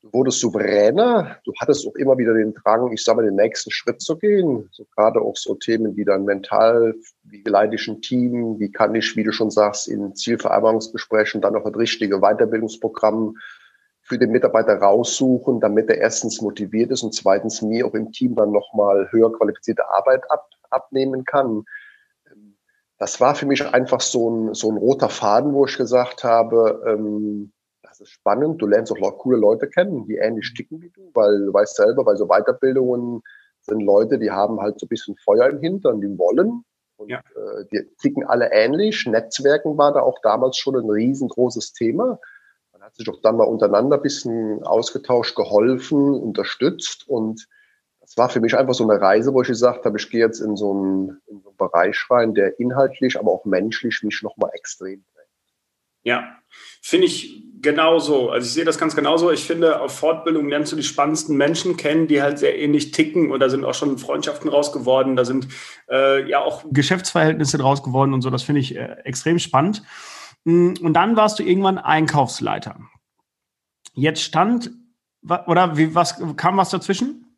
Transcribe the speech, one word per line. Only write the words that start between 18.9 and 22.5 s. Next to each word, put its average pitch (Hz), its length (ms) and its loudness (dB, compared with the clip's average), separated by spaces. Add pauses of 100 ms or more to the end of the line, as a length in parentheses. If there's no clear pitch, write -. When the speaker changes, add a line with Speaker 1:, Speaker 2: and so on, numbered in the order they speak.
Speaker 1:
höher 113 220 4
qualifizierte - 580 -2
Arbeit 127 400 2
ab-, - 180 -2 (220)
abnehmen 135 560 -4
kann. 117 380 -2 (1300)